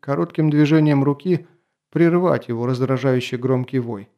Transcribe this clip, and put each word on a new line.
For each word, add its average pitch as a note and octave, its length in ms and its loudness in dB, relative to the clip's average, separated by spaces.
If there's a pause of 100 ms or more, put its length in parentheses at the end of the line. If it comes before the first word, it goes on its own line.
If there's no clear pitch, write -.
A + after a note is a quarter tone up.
коротким D#3 480 -2
движением D3 560 4
руки D#3 420 -2 (440)
прервать E3 580 0
его A#2+ 180 -4
раздражающе B2+ 680 -2
громкий B2+ 420 -2
вой. A2+ 400 -8